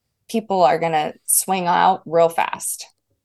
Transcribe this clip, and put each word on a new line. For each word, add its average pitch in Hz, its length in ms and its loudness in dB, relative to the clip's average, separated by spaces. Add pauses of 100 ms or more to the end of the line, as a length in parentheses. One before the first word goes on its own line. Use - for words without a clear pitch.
(280)
people 202 340 0
are 160 160 4
gonna 160 340 -2 (120)
swing 190 420 -2
out 175 380 2
real 165 240 2
fast. - 560 -6 (400)